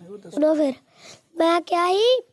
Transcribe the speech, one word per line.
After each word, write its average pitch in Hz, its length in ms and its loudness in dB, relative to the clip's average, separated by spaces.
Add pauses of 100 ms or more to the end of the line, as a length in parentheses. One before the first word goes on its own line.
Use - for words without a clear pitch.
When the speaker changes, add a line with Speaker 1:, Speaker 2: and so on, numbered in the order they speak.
(120)
Speaker 1:
ਉਹ 208 60 -18
ਦੱਸੋ। - 180 -16
Speaker 2:
ਸੁਣੋ 302 200 2
ਫਿਰ, 285 180 0 (640)
ਮੈਂ 330 240 2
ਕਿਹਾ 349 260 -2
ਸੀ 466 340 2 (120)